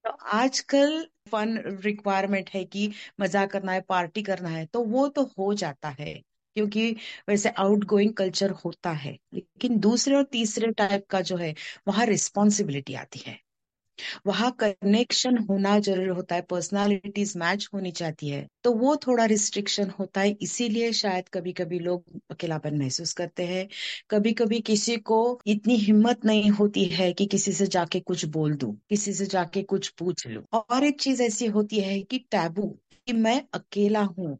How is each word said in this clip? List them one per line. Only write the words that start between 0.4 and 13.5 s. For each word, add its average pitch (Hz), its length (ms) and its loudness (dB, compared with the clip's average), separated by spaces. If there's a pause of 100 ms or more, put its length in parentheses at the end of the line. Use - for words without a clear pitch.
फन 214 520 -2
requirement 196 680 -2
है 185 100 -4
कि 202 280 -4 (280)
मजा 196 260 2
करना 196 260 -4
है, 185 80 0
party 185 420 -2
करना 180 260 -4
है, 160 180 -4
तो 240 160 -4
वो 254 260 2
तो 277 300 -2
हो 196 160 0
जाता 160 340 -6
है 151 340 -10 (320)
क्योंकि 214 420 0 (320)
वैसे 202 200 2
outgoing 202 640 4
culture 190 380 0
होता 175 400 -6
है। 139 280 -8 (160)
लेकिन - 440 -2
दूसरे 220 360 4
और 277 80 6
तीसरे 226 500 0
type 202 380 0
का 190 100 0
जो 180 160 -4
है, 165 180 -4 (340)
वहाँ 220 180 2
responsibility 196 880 0
आती 135 320 -12
है, - 140 -16 (840)